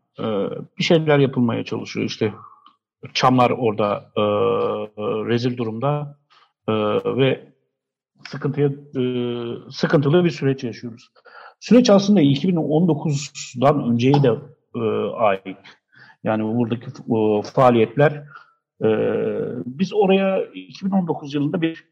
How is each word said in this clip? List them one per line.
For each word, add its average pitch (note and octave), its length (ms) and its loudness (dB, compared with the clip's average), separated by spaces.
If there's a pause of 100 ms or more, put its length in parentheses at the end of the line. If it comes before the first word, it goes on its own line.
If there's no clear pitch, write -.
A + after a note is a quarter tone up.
(200)
e, A2 40 -8 (540)
bir - 60 -4
şeyler D#3 360 4
yapılmaya A#2+ 440 0
çalışıyor. A2+ 420 -6
İşte A2 280 -4 (800)
çamlar B2+ 360 4
orada, G#2+ 680 -2
e, A2 60 0 (1080)
rezil A#2+ 280 -2
durumda, C#3 600 -6 (500)
e, A2 60 0 (440)
ve - 360 0 (760)
sıkıntıya, C#3+ 400 -2
e, C#3 360 -6 (680)
sıkıntılı D#3+ 540 2
bir E3+ 40 2
süreç C3+ 340 -2
yaşıyoruz. A2+ 480 -12 (480)
Süreç B3 300 6
aslında G3 320 6
iki C#3 260 2
bin F3+ 80 2
on D#3 320 2
dokuzdan C#3+ 1040 0
önceye C3 320 4
de, A2+ 120 4 (400)
e, A#2+ 40 -8 (360)
ait. G2 420 -2 (680)
Yani A2 340 -2
buradaki, A#2 280 -2
e, G#2+ 560 0
faaliyetler, B2 840 2 (600)
e, A2 40 2 (800)
biz C#3 280 -6
oraya F#3+ 600 2
iki F#3+ 320 -14
bin F#3+ 60 -4
on F#3 160 0
dokuz D3 260 -8
yılında D#3 280 -2
bir E3 300 -4